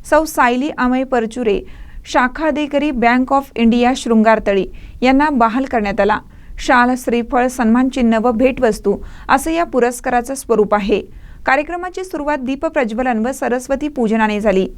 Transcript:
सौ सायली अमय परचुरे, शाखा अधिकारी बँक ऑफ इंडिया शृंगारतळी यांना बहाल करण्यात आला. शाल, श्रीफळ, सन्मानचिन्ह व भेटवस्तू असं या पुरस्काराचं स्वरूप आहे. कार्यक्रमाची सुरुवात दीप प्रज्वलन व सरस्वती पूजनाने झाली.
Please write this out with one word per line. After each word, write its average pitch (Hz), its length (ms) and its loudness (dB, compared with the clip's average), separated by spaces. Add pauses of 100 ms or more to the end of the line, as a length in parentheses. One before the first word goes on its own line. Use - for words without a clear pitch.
(100)
सौ 311 140 4
सायली 262 540 0
अमय 254 260 0
परचुरे, 226 560 -2 (460)
शाखा 269 400 0
अधिकारी 294 440 0
बँक 247 420 2
ऑफ 277 240 -2
इंडिया 240 400 4
शृंगारतळी 214 680 2 (360)
यांना 269 260 4
बहाल 240 360 2
करण्यात 208 360 -2
आला. 208 180 2 (420)
शाल, 247 380 4
श्रीफळ, 240 480 0
सन्मानचिन्ह 240 760 2
व 247 80 2
भेटवस्तू 240 680 0 (320)
असं 277 220 2
या 339 140 0
पुरस्काराचं 247 680 -2
स्वरूप 214 400 0
आहे. 202 260 0 (460)
कार्यक्रमाची 349 580 -2
सुरुवात 294 340 -4
दीप 269 280 -4
प्रज्वलन 254 600 -2
व 262 60 -4
सरस्वती 269 560 -4
पूजनाने 220 520 0
झाली. 190 260 2 (120)